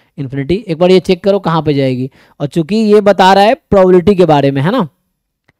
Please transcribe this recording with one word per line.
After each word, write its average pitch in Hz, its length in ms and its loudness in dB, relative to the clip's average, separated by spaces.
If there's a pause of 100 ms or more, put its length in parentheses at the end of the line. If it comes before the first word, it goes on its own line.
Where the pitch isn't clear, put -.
(180)
इन्फिनिटी। 139 500 -6
एक 160 100 -6
बार 180 120 2
ये 185 100 4
चेक 180 240 -4
करो 196 140 0
कहाँ 165 240 -4
पे 147 120 -2
जाएगी। 131 360 -4 (300)
और 147 60 -6
चूंकि 165 300 -4
ये 214 240 2
बता 196 320 2
रहा 196 120 2
है 226 100 2
प्रोबेबिलिटी 185 600 2
के 180 120 2
बारे 143 240 2
में, 139 120 -4
है 160 100 -2
ना, 226 160 -2 (720)